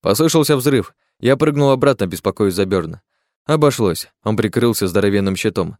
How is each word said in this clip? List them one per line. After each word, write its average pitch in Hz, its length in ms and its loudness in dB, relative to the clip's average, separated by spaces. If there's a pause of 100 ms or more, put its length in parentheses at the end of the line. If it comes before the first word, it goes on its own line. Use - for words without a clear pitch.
Послышался 151 540 2
взрыв. 127 380 -2 (260)
Я 127 160 2
прыгнул 143 360 0
обратно, 131 360 0
беспокоясь 95 460 -2
за 98 120 0
Бёрна. 90 360 -4 (440)
Обошлось. 139 600 0 (160)
Он 107 140 -2
прикрылся 113 500 0
здоровенным 98 480 0
щитом. 92 440 -4